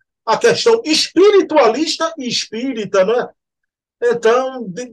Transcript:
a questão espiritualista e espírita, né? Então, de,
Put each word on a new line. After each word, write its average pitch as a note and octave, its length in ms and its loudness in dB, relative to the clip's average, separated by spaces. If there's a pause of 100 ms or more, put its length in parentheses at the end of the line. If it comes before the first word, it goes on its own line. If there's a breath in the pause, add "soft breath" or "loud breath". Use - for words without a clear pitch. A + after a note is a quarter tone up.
(260)
a A3 120 0
questão A#3 480 2
espiritualista D#4 1300 2
e B3 100 -10
espírita, A3 760 -2
né? A3 260 -2 (720)
Então, A#3+ 640 0
de, F#3+ 260 -12